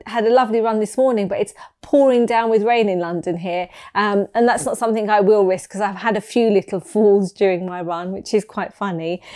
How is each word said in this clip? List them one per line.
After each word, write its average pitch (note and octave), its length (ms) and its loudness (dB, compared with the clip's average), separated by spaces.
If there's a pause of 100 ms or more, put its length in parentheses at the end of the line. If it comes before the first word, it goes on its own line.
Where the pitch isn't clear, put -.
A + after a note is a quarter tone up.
had A3 180 -2
a A3+ 80 2
lovely A#3 280 2
run A3 180 0
this G#3+ 180 -6
morning, A#3+ 300 0
but G3 120 -4
it's G#3 140 -4 (280)
pouring C4 440 4
down A3+ 240 0
with A3 140 2
rain A3+ 260 2
in F3+ 100 0
London F3 380 -4
here. F3 320 -6 (240)
Um, G3+ 400 0
and A#3 140 2
that's A#3+ 180 0
not - 120 -4
something A3 320 -2
I G#3 120 4
will G3+ 240 4
risk F#3 260 -2
'cause F#3+ 100 -8
I've G3 140 -4
had G3+ 220 -2
a G#3 40 -6
few A3+ 280 0
little G3 300 0
falls G3+ 520 2
during F#3 340 0
my F3+ 160 -8
run, E3+ 300 -6
which - 220 -12
is G#3 120 0
quite - 280 -10
funny. F3 480 -6 (140)